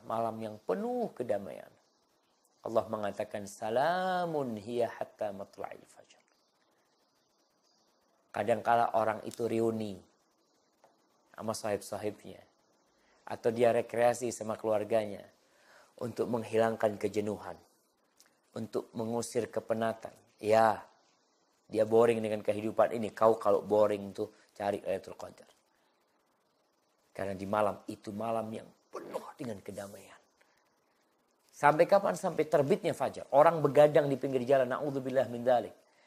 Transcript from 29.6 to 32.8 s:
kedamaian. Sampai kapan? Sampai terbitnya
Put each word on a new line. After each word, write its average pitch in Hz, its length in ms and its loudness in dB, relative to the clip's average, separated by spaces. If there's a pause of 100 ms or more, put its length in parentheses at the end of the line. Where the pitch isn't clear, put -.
kedamaian. 101 560 -14 (1300)
Sampai 151 360 4
kapan? 190 300 2
Sampai 160 320 -2
terbitnya 156 420 2